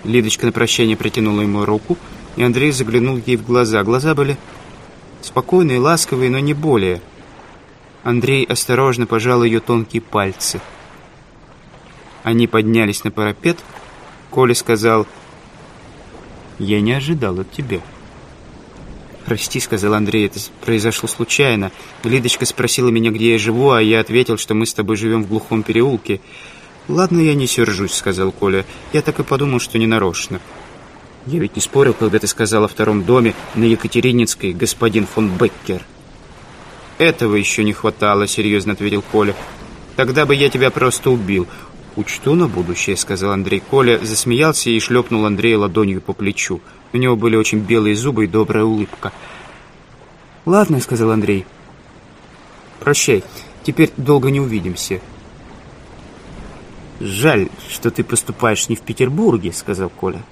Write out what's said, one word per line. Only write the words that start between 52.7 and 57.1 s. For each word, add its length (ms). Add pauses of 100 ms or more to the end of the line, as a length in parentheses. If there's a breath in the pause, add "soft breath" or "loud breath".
«Прощай, 440 (400 loud breath)
теперь 340
долго 340
не 80
увидимся». 640 (2000)
«Жаль, 480 (200)